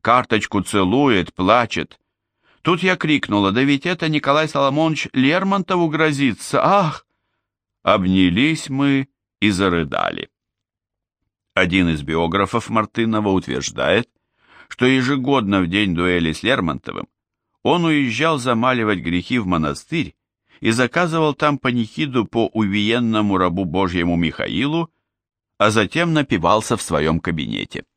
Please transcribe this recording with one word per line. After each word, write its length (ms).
Карточку 600
целует, 720
плачет. 640
Тут 200
я 140
крикнула: 560
"Да 100
ведь 220
это 240
Николай 400
Соломонович 640
Лермонтову 800
грозится! 720
Ах!" 420
Обнялись 880
мы 380
и 100
зарыдали. 800
Один 380
из 120
биографов 680
Мартынова 580
утверждает, 800
что 180
ежегодно 760
в 60
день 280
дуэли 380
с 100
Лермонтовым 680
он 220
уезжал 540
замаливать 600
грехи 400
в 60
монастырь 680
и 100
заказывал 640
там 240
панихиду 680
по 220
увиенному 880
рабу 300
Божьему 500
Михаилу, 760
а 120
затем 440
напивался 640
в 40
своем 380
кабинете. 640